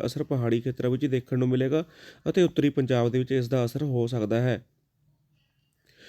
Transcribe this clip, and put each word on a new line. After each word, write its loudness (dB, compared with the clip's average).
ਅਸਰ -6
ਪਹਾੜੀ 0
ਖੇਤਰਾਂ -4
ਵਿੱਚ 0
ਦੇਖਣ -2
ਨੂੰ 2
ਮਿਲੇਗਾ 0
ਅਤੇ 2
ਉੱਤਰੀ 2
ਪੰਜਾਬ 0
ਦੇ 0
ਵਿੱਚ -2
ਇਸ 0
ਦਾ 0
ਅਸਰ -4
ਹੋ 0
ਸਕਦਾ 0
ਹੈ। 0